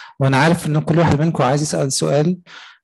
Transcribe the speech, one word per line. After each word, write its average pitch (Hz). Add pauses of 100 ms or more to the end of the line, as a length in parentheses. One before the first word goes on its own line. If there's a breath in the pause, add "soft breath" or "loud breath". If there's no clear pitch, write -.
(200 loud breath)
وأنا 135
عارف 165
إن 151
كل 156
واحد 151
منكم 156
عايز 139
يسأل 147
سؤال، 156 (460 loud breath)